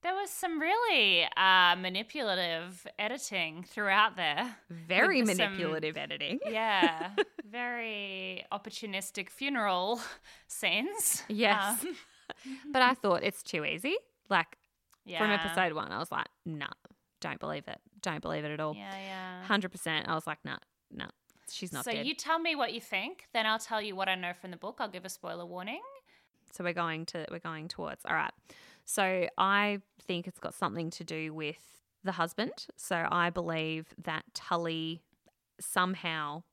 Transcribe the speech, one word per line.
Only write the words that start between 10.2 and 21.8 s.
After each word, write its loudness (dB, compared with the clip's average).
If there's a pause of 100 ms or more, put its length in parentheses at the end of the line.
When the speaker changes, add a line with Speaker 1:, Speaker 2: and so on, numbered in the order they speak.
Speaker 1:
<laughs> -20
scenes. 0
Speaker 2:
Yes. 2
Speaker 1:
Um, -6
Speaker 2:
<laughs> -20 (680)
But 6
I 8
thought 2
it's -2
too -4
easy. -2 (340)
Like, 2 (460)
from -14 (180)
Speaker 1:
Yeah. 4 (100)
Speaker 2:
episode 2
one, -4
I -2
was -4
like, -2 (180)
"Nah, -6 (500)
don't -6
believe -6
it. -10 (220)
Don't -4
believe -4
it -4
at -6
all." -2
Speaker 1:
Yeah, -10
yeah. -10
Speaker 2:
Hundred 0
percent. -4
I 0
was -4
like, -8
"Nah, -8 (320)
nah, -10 (420)
she's -8
not -4